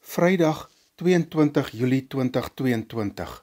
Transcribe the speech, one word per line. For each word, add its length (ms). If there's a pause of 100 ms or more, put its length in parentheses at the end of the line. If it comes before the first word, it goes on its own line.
(100)
Vrydag, 540 (340)
tweeëntwintig 720
Julie 400
twintig 380 (100)
tweeëntwintig. 720 (120)